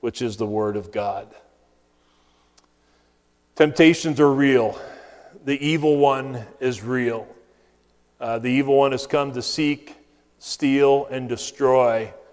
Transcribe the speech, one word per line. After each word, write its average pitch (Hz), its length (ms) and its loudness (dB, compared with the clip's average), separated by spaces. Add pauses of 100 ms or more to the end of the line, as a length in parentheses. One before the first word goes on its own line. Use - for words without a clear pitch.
which 117 220 -6
is 110 140 -6
the 110 100 -6
word 104 300 -4
of 95 160 -10
God." 101 340 -6 (2250)
Temptations 160 640 4
are 143 120 6
real. 131 460 2 (680)
The 139 200 -4
evil 151 320 0
one 135 480 -2 (160)
is 123 220 -4
real. 117 440 -2 (960)
Uh, 117 180 -4
the 120 100 -4
evil 139 280 2
one 139 160 4
has 127 140 -6
come 139 260 -2
to 123 100 -8
seek, 147 520 -6 (440)
steal, 139 720 2
and 127 180 -8
destroy 120 840 0 (200)